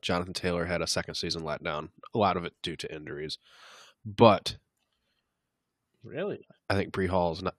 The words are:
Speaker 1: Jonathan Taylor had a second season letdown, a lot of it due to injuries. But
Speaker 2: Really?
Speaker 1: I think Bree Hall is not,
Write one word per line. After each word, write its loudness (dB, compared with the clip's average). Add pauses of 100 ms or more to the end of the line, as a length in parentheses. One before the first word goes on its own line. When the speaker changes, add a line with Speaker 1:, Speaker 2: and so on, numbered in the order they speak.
Speaker 1:
Jonathan -2
Taylor -2
had -2
a -2
second -4
season -4
letdown, -6 (240)
a 0
lot 4
of -4
it -8
due -6
to -10
injuries. -10 (640)
But 6 (1500)
Speaker 2:
Really? -8 (240)
Speaker 1:
I 4
think -2
Bree 0
Hall 2
is -8
not, -4